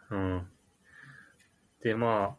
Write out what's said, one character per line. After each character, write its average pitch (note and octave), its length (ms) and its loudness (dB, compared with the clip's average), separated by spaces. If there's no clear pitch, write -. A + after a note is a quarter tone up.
う G#2+ 60 -4
ん。 F#2 320 -2
で、 A2+ 140 2
ま A2+ 440 2